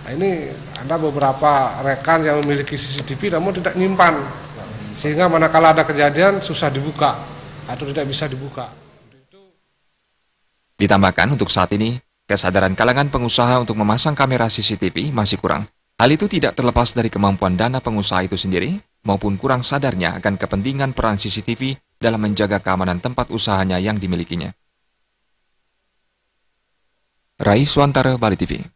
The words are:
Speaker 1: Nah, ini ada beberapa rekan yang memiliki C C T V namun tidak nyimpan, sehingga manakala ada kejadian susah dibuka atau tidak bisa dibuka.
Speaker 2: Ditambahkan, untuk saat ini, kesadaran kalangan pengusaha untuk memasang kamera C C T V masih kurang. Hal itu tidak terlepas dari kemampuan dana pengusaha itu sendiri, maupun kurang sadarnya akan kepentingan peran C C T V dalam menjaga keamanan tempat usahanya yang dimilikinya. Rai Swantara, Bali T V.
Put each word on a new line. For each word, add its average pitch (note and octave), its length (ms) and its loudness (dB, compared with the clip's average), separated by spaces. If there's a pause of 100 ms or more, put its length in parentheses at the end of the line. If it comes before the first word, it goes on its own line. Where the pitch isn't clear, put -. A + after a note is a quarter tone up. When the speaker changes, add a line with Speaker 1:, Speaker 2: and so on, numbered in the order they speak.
Speaker 1:
Nah, - 80 -12
ini D#3+ 400 -2 (320)
ada D#3 160 -2
beberapa C#3 800 2
rekan D#3 480 2
yang D3 160 2
memiliki C#3+ 320 -2
C - 160 -4
C C#3 160 -6
T C#3 80 -6
V G3 160 -4
namun F3 240 -2
tidak F3+ 240 -4
nyimpan, F#3 400 4 (800)
sehingga D#3+ 320 2
manakala D#3+ 400 6
ada D#3 160 4
kejadian D3+ 560 2
susah D#3+ 240 -4
dibuka C#3 480 -2 (560)
atau C#3 160 -8
tidak C#3 240 -4
bisa D3+ 160 -4
dibuka. C3 400 -10 (2000)
Speaker 2:
Ditambahkan, G2 640 2
untuk G2+ 80 0
saat - 240 2
ini, A2 320 -2 (240)
kesadaran F#2 480 2
kalangan B2 320 2
pengusaha B2 560 2
untuk G#2+ 160 -4
memasang G#2+ 320 2
kamera C3 400 2
C - 80 0
C A2 160 -2
T F#2 160 -2
V F#2 240 -4
masih G2+ 240 0
kurang. F2+ 240 -2 (320)
Hal B2 160 4
itu D#3+ 160 2
tidak C#3+ 320 -2
terlepas A#2+ 320 2
dari A#2 160 0
kemampuan G2 480 2
dana B2 240 0
pengusaha G2 480 -2
itu G2 80 -4
sendiri, F#2+ 480 -2 (240)
maupun G2+ 320 0
kurang C3 240 0
sadarnya F#2 560 -2
akan G2 160 0
kepentingan C3 560 -2
peran A2 240 0
C G2 160 -4
C G#2+ 80 -4
T A2+ 160 -4
V C3 240 -6 (160)
dalam A2+ 240 0
menjaga G#2 400 0
keamanan F#2 400 0
tempat B2 320 -4
usahanya F#2+ 480 0
yang G#2 160 -2
dimilikinya. F2 560 -4 (3000)
Rai G#2+ 240 4
Swantara, C#3 560 2
Bali G#2+ 160 2
T F2+ 80 -2
V. D#2+ 100 -4 (220)